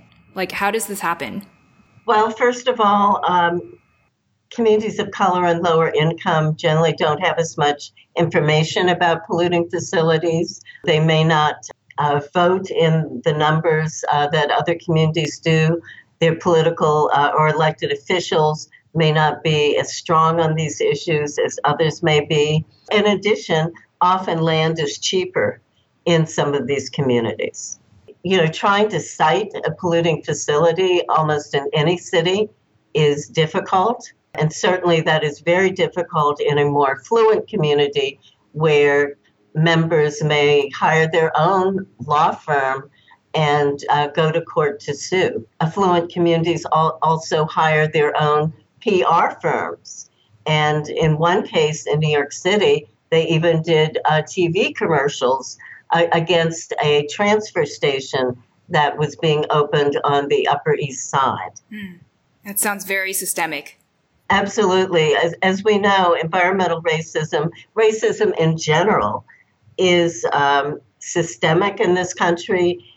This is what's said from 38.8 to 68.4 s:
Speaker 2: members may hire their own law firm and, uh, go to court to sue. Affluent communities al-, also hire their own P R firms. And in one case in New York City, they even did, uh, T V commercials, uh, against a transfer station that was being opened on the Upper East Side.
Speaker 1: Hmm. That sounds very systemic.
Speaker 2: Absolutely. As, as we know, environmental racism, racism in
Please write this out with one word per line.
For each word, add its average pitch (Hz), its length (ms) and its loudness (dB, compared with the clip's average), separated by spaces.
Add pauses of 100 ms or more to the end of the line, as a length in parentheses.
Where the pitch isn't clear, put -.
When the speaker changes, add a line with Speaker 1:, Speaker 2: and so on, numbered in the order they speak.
Speaker 2:
members 160 680 2
may 147 460 2
hire 160 360 2
their 160 320 0
own 190 480 0 (200)
law 156 260 2
firm 135 580 -4 (440)
and, 147 560 0
uh, 147 180 0
go 156 240 -4
to 165 80 -2
court 151 400 -4
to 147 140 -8
sue. 160 520 -4 (140)
Affluent 175 500 0
communities 165 640 0
al-, 156 300 0
also 160 420 0
hire 156 420 0
their 147 340 0
own 151 320 0 (280)
P 202 240 0
R 175 380 2
firms. 107 680 -6 (360)
And 151 420 0
in 156 300 0
one 175 280 2
case 156 400 -2
in 147 120 0
New 156 120 0
York 143 220 0
City, 170 560 0 (220)
they 165 160 2
even 165 360 2
did, 156 420 2
uh, 156 180 2
T 175 260 -2
V 226 240 0
commercials, 143 840 -2 (320)
uh, 170 220 2
against 165 600 0 (100)
a 147 260 2
transfer 208 560 -2
station 135 720 -2 (320)
that 147 280 0
was 147 200 -4
being 151 340 0
opened 147 540 0
on 143 240 0
the 143 200 0
Upper 143 260 0
East - 360 -8
Side. 117 500 -4 (100)
Speaker 1:
Hmm. 196 240 -16 (500)
That 202 140 -8
sounds 202 260 -4
very 190 280 -4
systemic. 165 680 -6 (520)
Speaker 2:
Absolutely. 185 840 2
As, 170 280 0
as 190 200 0
we 208 160 2
know, 196 420 2
environmental 175 640 0
racism, 160 680 -2 (260)
racism 220 640 0
in 160 180 2